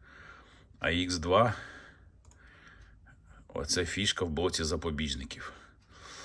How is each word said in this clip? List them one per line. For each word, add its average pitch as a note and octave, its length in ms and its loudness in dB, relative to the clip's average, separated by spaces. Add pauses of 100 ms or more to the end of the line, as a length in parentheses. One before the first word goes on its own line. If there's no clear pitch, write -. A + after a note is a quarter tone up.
(800)
А - 120 2
Х F2 260 2
два, G2 360 6 (1900)
оце - 380 0
фішка F#2+ 400 0
в E2+ 40 0
блоці E2 340 2
запобіжників. D2+ 880 -2 (720)